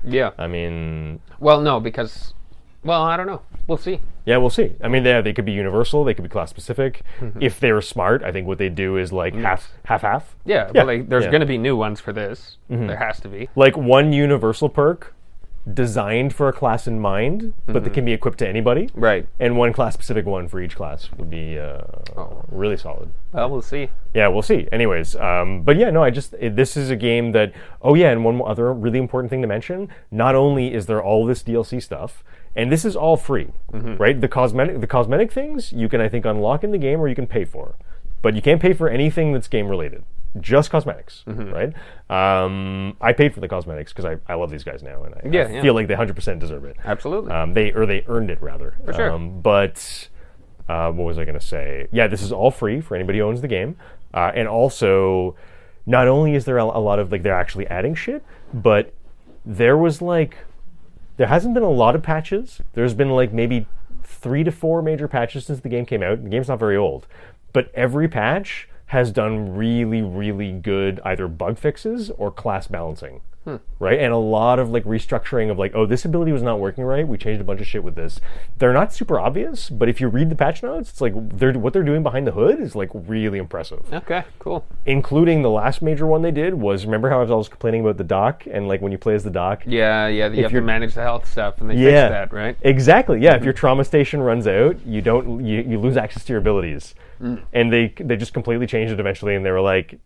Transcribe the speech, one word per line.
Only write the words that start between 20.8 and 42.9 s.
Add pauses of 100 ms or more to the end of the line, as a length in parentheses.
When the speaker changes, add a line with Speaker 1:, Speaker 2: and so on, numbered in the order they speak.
Speaker 2:
would
be,
uh, (360)
Speaker 1:
Oh.
Speaker 2:
really
solid. (240)
Speaker 1:
Well,
we'll
see. (240)
Speaker 2:
Yeah,
we'll
see.
Anyways,
um,
but
yeah,
no,
I
just,
it,
this
is
a
game
that, (320)
oh
yeah,
and
one
other
really
important
thing
to
mention, (200)
not
only
is
there
all
this
D
L
C
stuff, (320)
and
this
is
all
free, (220)
Speaker 1:
Mm-hmm.
Speaker 2:
right?
The
cosmetic,
the
cosmetic
things
you
can,
I
think,
unlock
in
the
game
or
you
can
pay
for. (480)
But
you
can't
pay
for
anything
that's
game
related, (360)
just
cosmetics,
Speaker 1:
Mm-hmm.
Speaker 2:
right? (720)
Um,